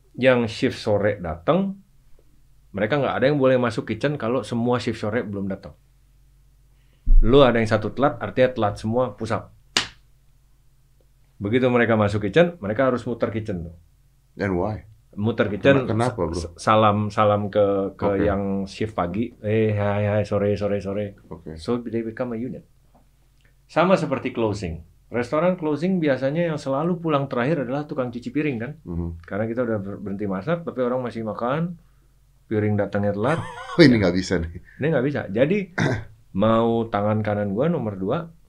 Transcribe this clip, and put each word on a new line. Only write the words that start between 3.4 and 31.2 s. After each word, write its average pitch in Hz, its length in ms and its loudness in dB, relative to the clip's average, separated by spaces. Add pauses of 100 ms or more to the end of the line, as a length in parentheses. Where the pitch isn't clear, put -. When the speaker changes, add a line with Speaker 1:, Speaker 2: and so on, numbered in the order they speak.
Speaker 1:
masuk 123 300 0
kitchen 139 300 -2
kalau 120 260 -2
semua 123 340 0
shift 113 200 -4
sore 110 280 -4
belum 98 240 -6
datang. 92 240 -10 (1500)
Lu 123 180 8
ada 120 160 6
yang 110 100 2
satu 107 240 0
telat, 139 280 0
artinya 123 340 0
telat 107 240 0
semua, 120 360 -2
pusat. 110 360 -6 (1900)
Begitu 123 320 2
mereka 117 280 4
masuk 104 260 2
kitchen, 170 360 4
mereka 107 300 0
harus 123 160 -2
muter 120 240 -2
kitchen 101 400 -6
tuh. 85 80 -20 (600)
Speaker 2:
And 98 180 -2
why? 101 300 -2 (300)
Speaker 1:
Muter 113 340 0
kitchen, 131 380 4
Speaker 2:
Kena-, - 20 -8 (180)
kenapa, 117 160 -4
bro? 82 120 -2
Speaker 1:
s-, 85 220 -8
salam, 107 520 4
salam 104 400 2
ke, 104 160 4 (300)
ke 104 160 -2
Speaker 2:
Oke. 98 100 0
Speaker 1:
yang 101 220 0 (240)
shift 107 260 -6
pagi, 92 460 -4
"Eh, 107 340 0
hai, 104 340 0
hai, 104 180 2
sore, 101 300 0
sore, 101 240 -2
sore." 98 380 -6 (100)
Speaker 2:
Oke. 80 300 -14
Speaker 1:
So, 120 260 -4
they 113 200 -6
become 113 300 -8
a 113 60 -8
unit. 117 260 -10 (1000)
Sama 175 300 2
seperti 131 340 -2
closing. 95 500 -4 (280)
Restoran 156 480 0
closing 165 460 -2
biasanya 147 480 0
yang 151 80 -4
selalu 143 400 -2
pulang 147 320 -2
terakhir 131 320 0
adalah 139 240 -6
tukang 131 240 -4
cuci 120 180 -10
piring 139 300 -2
kan? 123 140 -8 (100)
Speaker 2:
Mhm. 85 260 -6 (140)
Speaker 1:
Karena 101 240 -4
kita 117 160 -4
udah 113 160 -2
ber-, 98 240 -10
berhenti 101 240 -6
masak, 107 380 -4
tapi 120 160 -6
orang 123 200 -2
masih 113 220 -8